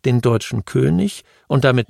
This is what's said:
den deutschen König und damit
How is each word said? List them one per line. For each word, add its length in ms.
den 160
deutschen 420
König 600
und 160
damit 260